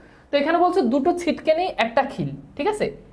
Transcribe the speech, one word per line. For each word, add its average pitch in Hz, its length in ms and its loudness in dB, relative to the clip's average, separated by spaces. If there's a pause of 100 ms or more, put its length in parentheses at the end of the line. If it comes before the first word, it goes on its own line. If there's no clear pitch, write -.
(320)
তো 285 60 2
এখানে 311 200 2
বলছে 359 240 4
দুটো 277 360 2
ছিটকিনি, 311 460 0 (140)
একটা 233 260 0
খিল, 175 260 -6 (280)
ঠিক 294 100 -2
আছে - 240 -2 (220)